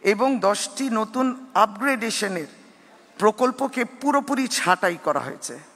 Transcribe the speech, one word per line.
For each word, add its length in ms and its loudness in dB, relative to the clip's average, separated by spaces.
এবং 380 2
দশটি 500 -2
নতুন 640 -2
আপগ্রেডেশনের 920 0
প্রকল্পকে 680 0
পুরোপুরি 640 0
ছাঁটাই 560 0
করা 160 0
হয়েছে। 400 -10